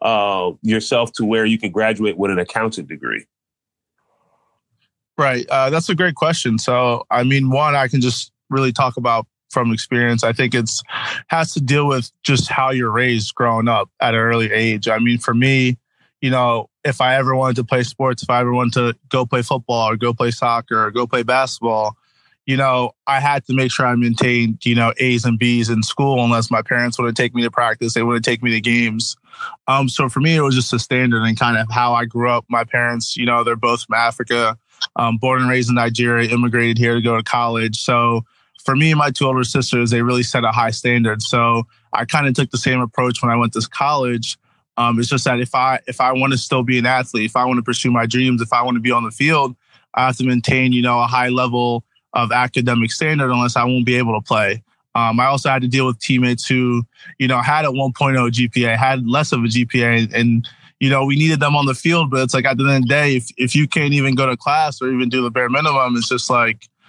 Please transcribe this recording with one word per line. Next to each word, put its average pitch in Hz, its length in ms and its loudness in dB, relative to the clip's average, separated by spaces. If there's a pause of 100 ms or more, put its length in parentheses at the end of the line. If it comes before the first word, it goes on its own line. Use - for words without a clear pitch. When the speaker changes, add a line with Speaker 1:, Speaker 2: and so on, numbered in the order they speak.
Speaker 1:
uh, 101 520 0 (100)
yourself 110 500 0
to 110 140 -4
where 110 180 2
you 110 140 2
can 104 120 -6
graduate 107 460 -2
with 98 140 0
an 95 80 -2
accounting 110 480 -4
degree. 69 400 -8 (1900)
Speaker 2:
Right. 131 300 0
Uh, 135 180 2
that's 160 220 -2
a 190 40 0
great 170 200 0
question. 143 440 0
So, 123 520 0
I 120 140 2
mean, 135 260 2
one, 143 240 2
I 135 140 0
can 131 120 0
just 123 320 -2 (160)
really 131 240 0
talk 127 240 0
about 117 300 0 (240)
from 120 200 0
experience. 117 540 0
I 113 80 2
think 127 220 -2
it's, 113 280 -4 (440)
has 160 260 -2
to 160 80 -4
deal 143 260 2
with 135 240 -2 (120)
just - 260 0
how 131 220 0
you're 123 200 -2
raised 117 440 0
growing 117 340 0
up 107 220 0 (100)
at 117 140 0
an 113 60 2
early 113 300 0
age. 110 380 0
I 110 100 0
mean, 120 200 2
for 120 160 -2
me, 127 420 2 (460)
you 131 80 0
know, 120 400 0 (140)
if 139 180 -2
I 131 140 4
ever 131 200 0
wanted 131 200 0
to 127 80 -2
play 127 180 0
sports, 127 400 -4
if - 80 -4
I 123 100 2
ever 123 140 0
wanted 123 200 0
to 120 240 -2 (120)
go 127 160 0
play 123 160 -2
football 117 480 -2
or 110 60 -2
go 117 180 -2
play 120 160 -2
soccer 117 560 -2
or 107 40 -4
go 120 160 -2
play 120 160 0
basketball, 113 760 -2 (480)
you 135 100 0
know, 127 360 0 (140)
I 139 140 0
had 143 260 0
to 135 80 -2
make 131 160 2
sure - 160 0
I 123 100 2
maintained, 120 680 0
you 120 100 2
know, 117 240 2
A's 123 280 0
and 113 120 0
B's 120 300 2
in 113 140 0
school, 135 420 0
unless 117 260 0
my 117 120 0
parents 120 360 -2
wouldn't 117 200 -2
take 120 160 0
me 120 80 -2
to 117 80 0
practice, 113 420 -2
they 117 100 -2
wouldn't 117 220 0
take 117 180 -2
me 120 100 0
to 110 80 -2
games. 117 560 -2 (520)
Um, 135 200 2
so 131 200 0
for 156 120 -4
me, 160 140 2
it 156 60 2
was 139 140 2
just 127 180 -2
a 120 60 0
standard 120 440 0
and 113 160 0
kind 117 200 2
of 110 120 -2
how 120 220 0
I 117 140 0
grew 120 240 -2
up. 120 180 -2
My 117 160 -2
parents, 120 520 -4
you 120 100 -2
know, 120 180 2
they're 117 120 -2
both 117 280 0
from 110 100 -4
Africa, 117 640 0 (400)
um, 117 220 0
born 127 240 0
and 127 80 0
raised 127 180 0
in 123 60 2
Nigeria, 117 560 0
immigrated 117 480 0
here 120 160 2
to 117 80 0
go 117 140 0
to 113 60 -2
college. 113 600 -2
So 117 420 2 (400)
for 135 100 0
me 156 160 2
and 156 80 2
my 143 120 2
two 135 160 -2
older 131 180 0
sisters, 120 460 0
they 117 120 2
really 123 200 2
set 117 200 -2
a 113 80 0
high 113 200 0
standard. 113 520 0
So 117 420 2 (280)
I 117 140 -2
kind 147 200 0
of 131 80 0
took 135 160 0
the 123 80 -4
same 127 220 0
approach 123 420 -2
when 123 80 2
I 117 60 2
went 117 160 0
to 113 180 -4
college. 127 680 -2 (400)
Um, 120 200 2
it's 120 100 0
just 131 180 0
that 127 120 0
if 127 160 -4
I, 131 320 0
if 127 140 -6
I 131 120 2
want 131 200 0
to 123 60 0
still 131 240 0
be 123 160 0
an 120 80 0
athlete, 123 400 0
if 110 100 -4
I 127 80 2
want 127 140 0
to 117 40 0
pursue 123 280 -2
my 120 160 2
dreams, 123 340 0
if 117 140 -6
I 120 80 4
want 123 140 0
to 117 40 -2
be 120 100 0
on 120 140 0
the 107 60 -6
field, 143 440 0 (400)
I 127 120 2
have 123 100 0
to - 80 -2
maintain, 127 480 2
you 123 100 2
know, 120 160 2
a 117 80 0
high 127 220 0
level 123 560 0 (300)
of 117 180 -2
academic 120 580 0
standard, 151 400 -2
unless 123 260 0
I 123 80 2
won't 123 220 0
be 123 100 2
able 117 220 0
to 107 80 -8
play. 107 380 0 (300)
Um, 117 260 0
I 127 60 2
also 135 240 0
had 131 120 0
to 123 60 -2
deal 131 180 0
with 120 140 -2
teammates 123 460 0
who, 123 360 0 (360)
you 131 100 0
know, 127 120 0
had 151 260 0
a 139 40 -2
one 135 220 -2
point 135 240 0
oh 120 140 2
G 120 180 0
P 120 160 0
A, 113 120 2
had 127 300 0
less 143 240 0
of 120 140 0
a - 20 2
G 113 180 0
P 120 180 0
A, 117 80 2
and, 113 220 2
and, 117 360 2 (320)
you 135 100 2
know, 135 140 2
we 139 100 0
needed 156 240 2
them 147 160 2
on 143 120 2
the 127 80 0
field, 165 360 0
but 131 120 0
it's 127 120 -2
like, 127 120 2
at 131 100 2
the 135 80 0
end 139 120 4
of 131 60 2
the 120 60 0
day, 143 280 2
if, 117 200 -4
if 123 180 -2
you 147 140 2
can't 143 240 0
even 135 240 2
go 135 100 2
to 123 100 -2
class 147 460 -2
or 131 80 -2
even 127 180 0
do 127 140 0
the 120 80 -2
bare 123 180 0
minimum, 135 460 0
it's 117 140 -2
just 123 200 -2
like, 117 400 0 (200)